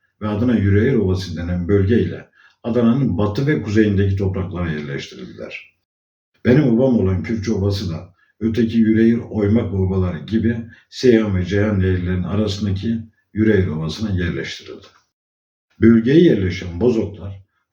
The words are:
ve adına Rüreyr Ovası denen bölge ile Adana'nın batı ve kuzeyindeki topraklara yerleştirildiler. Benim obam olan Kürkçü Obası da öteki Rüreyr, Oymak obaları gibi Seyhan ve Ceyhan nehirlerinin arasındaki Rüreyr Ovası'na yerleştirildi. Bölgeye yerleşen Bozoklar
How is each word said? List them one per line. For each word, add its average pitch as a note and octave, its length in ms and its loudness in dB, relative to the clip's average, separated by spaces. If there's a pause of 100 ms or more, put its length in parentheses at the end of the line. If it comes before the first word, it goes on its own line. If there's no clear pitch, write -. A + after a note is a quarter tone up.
(220)
ve G#2+ 60 -6
adına A2+ 300 0
Rüreyr G#2 360 2
Ovası F#2 440 -2
denen F2 300 -4
bölge G2+ 320 2
ile D2+ 300 -4 (340)
Adana'nın A#2 540 2
batı G#2 300 -2
ve D#3 140 0
kuzeyindeki G2+ 540 2
topraklara F2+ 560 -4
yerleştirildiler. C2+ 1000 -12 (720)
Benim C3 180 6
obam A#2+ 360 2
olan F#2 240 0
Kürkçü A2 280 -4
Obası G2 380 -2
da D#2+ 240 -10 (260)
öteki A2+ 460 0
Rüreyr, A2+ 340 4 (100)
Oymak G2+ 440 0
obaları F#2 460 -2
gibi A2 380 -2 (320)
Seyhan A2 480 2
ve F2+ 80 0
Ceyhan G2+ 340 0
nehirlerinin F2+ 440 0
arasındaki G#2 760 -2 (360)
Rüreyr G2+ 320 2
Ovası'na D#2 420 -6
yerleştirildi. C#2+ 800 -6 (920)
Bölgeye A#2 420 6
yerleşen F#2 580 0
Bozoklar F#2+ 600 -2 (300)